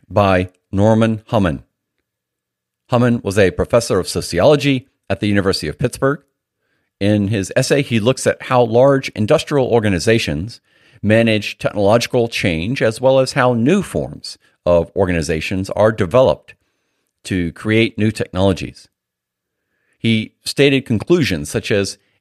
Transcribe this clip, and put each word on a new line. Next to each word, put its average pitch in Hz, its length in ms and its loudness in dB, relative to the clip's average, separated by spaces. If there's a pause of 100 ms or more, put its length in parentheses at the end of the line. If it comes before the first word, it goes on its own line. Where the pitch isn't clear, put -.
by 92 420 0 (220)
Norman 110 560 2
Hummon. 90 360 -2 (1300)
Hummon 120 320 2
was 98 160 -2
a 95 140 4
professor 110 480 0
of 85 80 -4
sociology 123 800 0 (220)
at 98 100 -4
the 107 80 -2
University 95 400 0
of 71 120 -8
Pittsburgh. 135 440 -4 (760)
In 101 300 2
his 101 260 -4
essay, 139 260 2
he 117 180 -2
looks 120 260 0
at - 180 -2
how 123 200 2
large 131 460 2
industrial 131 580 0
organizations 107 920 0 (400)
manage 110 560 2
technological 117 680 0
change, 95 540 -4
as 113 200 -2
well 131 180 4
as 131 140 -2
how 127 200 0
new 131 280 2
forms - 560 -8 (280)
of 85 300 2
organizations 90 760 -4
are 107 200 2
developed 110 640 0 (680)
to 87 300 -4
create 110 440 0
new 107 140 0
technologies. - 760 -4 (1120)
He 110 340 -2 (100)
stated 139 420 0
conclusions 104 640 -2
such - 220 -6
as, 98 260 -2 (240)